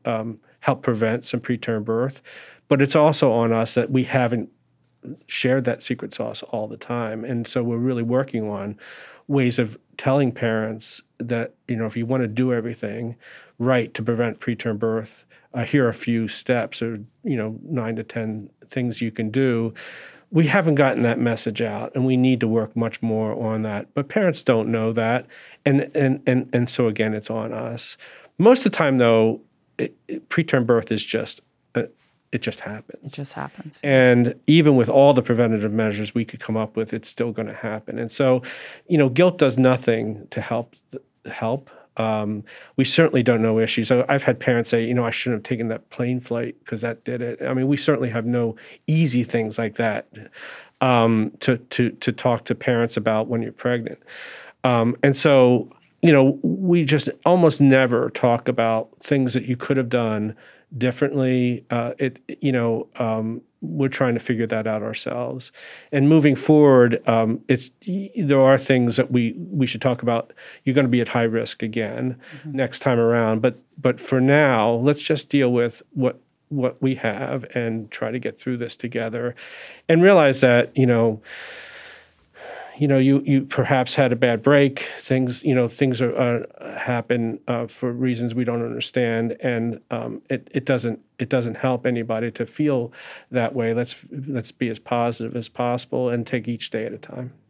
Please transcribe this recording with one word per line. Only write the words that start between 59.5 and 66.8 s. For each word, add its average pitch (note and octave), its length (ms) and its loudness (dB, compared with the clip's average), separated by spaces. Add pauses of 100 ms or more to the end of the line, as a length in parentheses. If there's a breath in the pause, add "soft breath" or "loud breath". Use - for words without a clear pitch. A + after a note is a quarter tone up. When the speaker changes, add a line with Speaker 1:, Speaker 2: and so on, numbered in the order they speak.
Speaker 1:
could C3+ 200 -2
have B2+ 120 -2
done A2 460 -2 (420 soft breath)
differently. B2+ 960 0
Uh, A#2+ 260 -4
it, B2+ 220 -4 (240)
you C#3 80 0
know, A#2 360 -2 (120)
um, A2 420 -4 (200)
we're D3+ 280 -2
trying B2+ 240 0
to A#2 60 -2
figure A#2 260 -4
that A2 220 -4
out G#2+ 160 -4
ourselves. B2 680 -8 (400 loud breath)
And C#3 160 4
moving D3+ 280 6
forward, C3 720 6